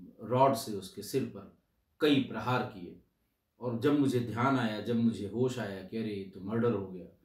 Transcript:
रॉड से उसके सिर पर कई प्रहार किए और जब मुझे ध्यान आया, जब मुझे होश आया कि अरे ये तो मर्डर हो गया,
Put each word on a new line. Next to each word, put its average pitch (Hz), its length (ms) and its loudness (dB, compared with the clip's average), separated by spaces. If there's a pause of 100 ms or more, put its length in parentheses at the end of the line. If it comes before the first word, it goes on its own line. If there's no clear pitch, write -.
(260)
रॉड 127 280 6
से - 200 -4
उसके 98 300 -10
सिर 123 220 -2
पर 104 320 -14 (420)
कई 143 240 6
प्रहार 113 400 -2
किए 92 400 -12 (560)
और 113 200 -4
जब 147 200 4
मुझे 123 200 4
ध्यान 120 400 2
आया, 107 220 0
जब 113 140 0
मुझे 107 340 2
होश 123 300 0
आया 98 240 -6
कि 110 140 -8
अरे 110 160 -4
ये 98 100 -6
तो 95 180 -14
मर्डर 113 320 2
हो 98 140 -2
गया, 90 200 -12 (180)